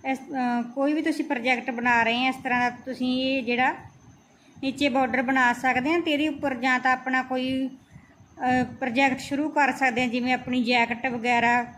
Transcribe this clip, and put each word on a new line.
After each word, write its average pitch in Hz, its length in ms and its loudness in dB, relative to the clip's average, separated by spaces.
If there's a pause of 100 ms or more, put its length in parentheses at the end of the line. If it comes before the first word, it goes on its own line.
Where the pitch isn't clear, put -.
(100)
ਇਸ, 262 80 -2
ਅ, 247 440 -4 (120)
ਕੋਈ 277 180 0
ਵੀ 311 100 0
ਤੁਸੀਂ 311 220 0
ਪ੍ਰੋਜੈਕਟ 254 460 -2
ਬਣਾ 240 320 2
ਰਹੇ 240 240 0
ਆ - 20 2
ਇਸ 254 80 -2
ਤਰ੍ਹਾਂ 247 340 0
ਦਾ, 247 140 -14
ਤੁਸੀਂ 254 380 -2
ਇਹ 262 200 0
ਜਿਹੜਾ 240 320 0 (880)
ਨੀਚੇ 269 260 0
ਬਾਰਡਰ 247 340 2
ਬਣਾ 254 300 4
ਸਕਦੇ 247 400 0
ਹਾਂ। 339 80 4
ਤੇ 330 100 -2
ਇਹਦੇ 294 180 2
ਉੱਪਰ 285 260 -2
ਜਾਂ 254 260 0
ਤਾਂ 254 120 2
ਆਪਣਾ 254 300 0
ਕੋਈ, 262 460 -2
ਅ, - 960 -4 (160)
ਪ੍ਰੋਜੈਕਟ 262 380 2
ਸ਼ੁਰੂ 294 300 -4
ਕਰ 285 240 2
ਸਕਦੇ 247 280 0
ਹਾਂ, 254 80 0
ਜਿਵੇਂ 247 260 0
ਆਪਣੀ 247 300 -2
ਜੈਕਟ 233 420 0
ਵਗੈਰਾ 240 600 2 (120)